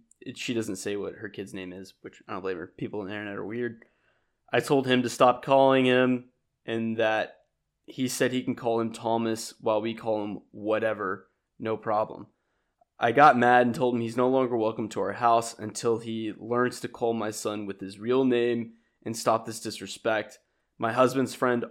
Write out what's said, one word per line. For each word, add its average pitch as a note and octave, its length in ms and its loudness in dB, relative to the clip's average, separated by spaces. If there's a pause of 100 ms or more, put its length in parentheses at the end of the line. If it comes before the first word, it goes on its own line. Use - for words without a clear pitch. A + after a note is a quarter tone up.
(220)
It, C3 160 -14
she - 160 -6
doesn't A2 220 -4
say G#2 200 -6
what G2 200 -6
her G#2+ 120 -10
kid's G2 260 -12
name F#2 200 -10
is, F#2 280 -18
which - 260 -18
I A2 60 -12
don't F#2 100 -8
blame F#2+ 140 -4
her. E2 100 -10 (100)
People G#2+ 240 -8
on F#2 60 -8
the G2 40 -10
internet G#2 240 -8
are G#2 100 -8
weird. A#2 380 -8 (680)
I B2 80 2
told C3+ 260 2
him B2+ 160 4
to A#2+ 80 0
stop B2 340 4
calling C3+ 420 6
him B2+ 400 2 (400)
and A2+ 320 -4
that A2 420 0 (460)
he C3 220 -4
said B2 240 0
he B2+ 120 -2
can B2+ 120 -4
call A#2 240 -2
him A2+ 140 -2
Thomas A2+ 680 -2
while G#2+ 220 0
we A2+ 140 -4
call A2 280 -4
him G#2 180 -8 (100)
whatever. G#2 760 -4 (300)
No A2 160 -4
problem. G#2+ 520 -4 (720)
I A#2+ 120 0
got C#3 260 8
mad B2 280 6
and A#2 100 0
told B2 200 0
him A#2 60 0
he's A2+ 140 -4
no B2+ 140 4
longer B2+ 260 2
welcome A#2 340 0
to G#2 120 -4
our G2 120 -2
house A#2 440 2
until A2 400 -2
he A2+ 400 -6
learns A#2+ 440 -2
to B2 60 -6
call A#2 260 -2
my G#2+ 180 -4
son G#2+ 340 -6
with G2 160 -10
his F#2+ 180 -12
real B2 240 2
name, A#2+ 500 2 (320)
and A2+ 100 -6
stop A2+ 300 0
this A2 140 -10
disrespect. G#2+ 800 -6 (380)
My A#2 140 -2
husband's C3 440 2
friend B2 360 0